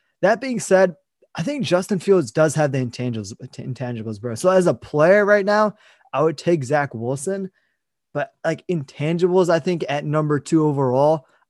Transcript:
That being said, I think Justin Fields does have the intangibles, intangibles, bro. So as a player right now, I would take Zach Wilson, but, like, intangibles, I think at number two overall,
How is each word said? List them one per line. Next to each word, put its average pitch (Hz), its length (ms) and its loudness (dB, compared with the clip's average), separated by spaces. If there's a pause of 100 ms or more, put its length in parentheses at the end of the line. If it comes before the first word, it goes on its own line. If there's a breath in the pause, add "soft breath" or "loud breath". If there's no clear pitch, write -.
(200)
That 208 200 2
being 247 200 -6
said, 185 340 2 (400)
I 170 80 -8
think 277 220 -4
Justin 180 340 0
Fields 180 320 2
does 156 240 2
have 151 160 0
the 135 140 -2
intangibles, 117 480 -8 (240)
intangibles, 120 640 -10
bro. 113 140 -8
So 185 160 0
as 185 160 4
a 170 80 2
player 175 500 2
right 202 220 2
now, 208 280 2 (380 soft breath)
I 135 100 0
would 156 140 0
take 170 280 0
Zach 143 300 -2
Wilson, 143 560 -6 (600)
but, 143 220 -6 (100)
like, 165 260 -4
intangibles, 170 800 0
I 165 100 4
think 165 300 -4
at 147 160 -4
number 151 340 0
two 156 280 2
overall, 143 580 2 (260 soft breath)